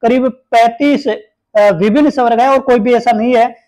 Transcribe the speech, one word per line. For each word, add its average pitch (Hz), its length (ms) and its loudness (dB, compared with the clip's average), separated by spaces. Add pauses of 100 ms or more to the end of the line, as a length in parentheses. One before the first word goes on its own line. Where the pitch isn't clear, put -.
करीब 254 260 0
पैंतीस, 277 800 -2
अ, - 640 -2
विभिन्न 214 400 0
संवर्ग 233 300 -2
है 254 80 2
और 269 120 0
कोई 247 180 0
भी 233 160 0
ऐसा 233 180 0
नहीं 233 240 -2
है 233 200 0 (120)